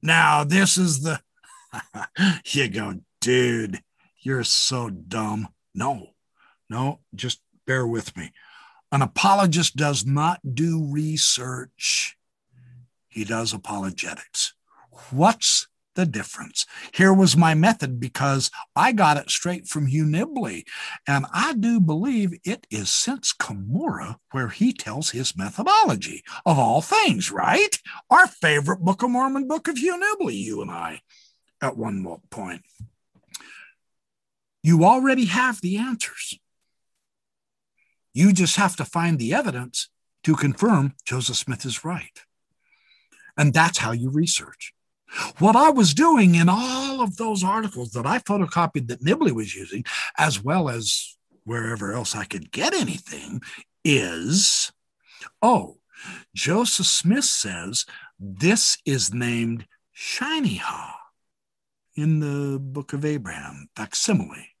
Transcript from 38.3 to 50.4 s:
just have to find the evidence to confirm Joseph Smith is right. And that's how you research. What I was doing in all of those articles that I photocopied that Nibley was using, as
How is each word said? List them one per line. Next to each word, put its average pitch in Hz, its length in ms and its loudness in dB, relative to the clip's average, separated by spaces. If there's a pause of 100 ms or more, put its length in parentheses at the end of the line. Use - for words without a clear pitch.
just 175 240 4
have 190 200 2
to 143 80 -4
find 165 340 0
the 120 140 -2
evidence 135 560 -4 (340)
to 160 120 4
confirm 143 600 2 (100)
Joseph 123 320 -4
Smith - 280 -6
is 120 180 -8
right. - 380 -10 (1160)
And 147 160 4
that's 165 260 4
how 113 120 -2
you 120 180 -4
research. - 640 -4 (680)
What 208 160 8
I 269 140 8
was 202 240 6
doing 226 420 8
in 170 120 6
all 262 540 0
of 208 160 -2
those 214 260 -4
articles 196 480 -4
that 117 140 -6
I 233 140 0
photocopied 175 680 -2
that 120 160 -10
Nibley 226 280 2
was 110 240 -6
using, 98 280 -10 (340)
as 139 260 0